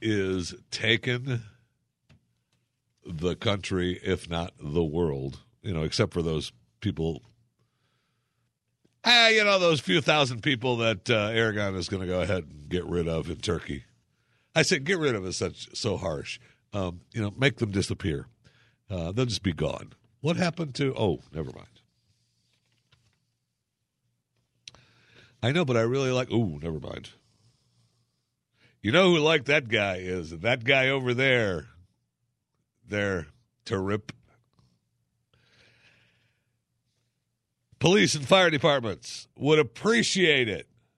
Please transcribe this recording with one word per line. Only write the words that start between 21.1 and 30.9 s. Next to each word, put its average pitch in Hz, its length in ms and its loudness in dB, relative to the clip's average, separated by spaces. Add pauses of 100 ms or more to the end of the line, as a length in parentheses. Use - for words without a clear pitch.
never 71 200 -8
mind. - 280 -20 (3500)
I 123 100 2
know, 175 120 2
but 127 120 2
I 113 60 6
really 131 280 0
like, 127 220 0
ooh, 95 280 0
never 80 200 -6
mind. - 300 -12 (1700)
You 101 80 0
know 180 200 6
who 170 80 6
like 151 260 2
that 139 240 2
guy 104 280 2
is, 92 340 -6
that 110 340 -2
guy 131 240 4
over 131 260 0